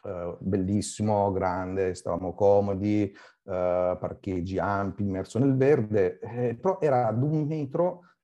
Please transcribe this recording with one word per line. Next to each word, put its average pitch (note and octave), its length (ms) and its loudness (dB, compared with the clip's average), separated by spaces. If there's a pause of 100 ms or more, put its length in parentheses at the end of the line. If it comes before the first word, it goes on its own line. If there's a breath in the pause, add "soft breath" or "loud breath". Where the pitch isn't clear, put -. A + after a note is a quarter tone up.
eh, F2 380 -8
bellissimo, G2+ 880 0
grande, F#2 640 -2
stavamo F2 400 -6
comodi, G2+ 680 4
eh, F#2+ 80 -4 (880 loud breath)
parcheggi F#2 580 -4
ampi, G2 460 -2
immerso F#2+ 340 -4
nel C3+ 180 4
verde, G#2+ 640 2
eh, A#2 380 -4
però F#3 240 -2
era B2+ 260 2
ad A2+ 160 0
un D3+ 240 0
metro D#3+ 540 -2 (240 soft breath)